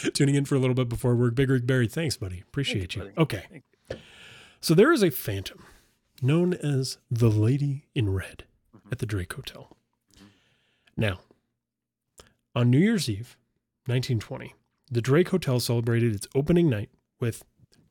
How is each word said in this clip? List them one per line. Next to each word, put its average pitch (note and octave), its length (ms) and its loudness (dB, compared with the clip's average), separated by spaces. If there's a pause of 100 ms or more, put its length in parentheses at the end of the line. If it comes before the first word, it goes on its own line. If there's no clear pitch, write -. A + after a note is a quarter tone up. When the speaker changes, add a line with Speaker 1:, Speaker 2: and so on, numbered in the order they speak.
(140)
Speaker 1:
Tuning C#3 220 2
in C#3 100 0
for C#3 80 -4
a C3+ 60 2
little B2+ 160 2
bit B2+ 140 0
before B2 260 0
work. A#2+ 180 2
Big C3 160 0
Rig B2+ 160 0
Barry, B2+ 220 2
thanks, D#3+ 280 -4
buddy. F#2 260 -10
Appreciate - 520 -6
Speaker 2:
Thank - 20 -8
you, G2+ 80 -8
Speaker 1:
you. G2 60 -14
Speaker 2:
buddy. E3 140 0
Speaker 1:
Okay. A2 260 -4
Speaker 2:
Thank - 140 -18 (260)
you. - 80 -10 (640)
Speaker 1:
So E3 140 2
there A#3+ 160 8
is D4 120 4
a F3 60 4
phantom - 540 -8 (580)
known E3+ 320 2
as C#3 460 -4 (100)
the A#2 200 2
Lady C3+ 560 0 (100)
in G#2 180 0
Red - 300 -8 (320)
Speaker 2:
Mm-hmm. G#2+ 160 -20
Speaker 1:
at A#2+ 80 -6
the A#2+ 80 -6
Drake G2+ 260 -6
Hotel. - 420 -16 (400)
Speaker 2:
Mm-hmm. F#2+ 100 -20 (720)
Speaker 1:
Now, G2+ 220 -2 (1400)
on A#2+ 140 4
New B2+ 80 6
Year's G3 320 2
Eve, G#2 260 -8 (520)
nineteen B2 320 0
twenty, A#2 340 -12 (380)
the A#2 100 -2
Drake C#3+ 280 2
Hotel C3+ 300 0
celebrated A#2 540 0
its G2+ 220 -8
opening E3+ 340 4
night G#2 200 -4 (300)
with A#2 240 -4 (480)